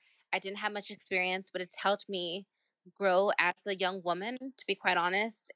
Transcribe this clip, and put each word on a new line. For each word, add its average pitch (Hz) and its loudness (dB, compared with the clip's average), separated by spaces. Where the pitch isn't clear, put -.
I 190 0
didn't 196 -8
have 208 -2
much 208 -6
experience, 185 -2
but 185 -6
it's 180 -6
helped 202 2
me 185 -4
grow 196 4
as 175 0
a 202 2
young 185 0
woman, 180 -2
to 262 -10
be 196 0
quite 185 2
honest, 190 0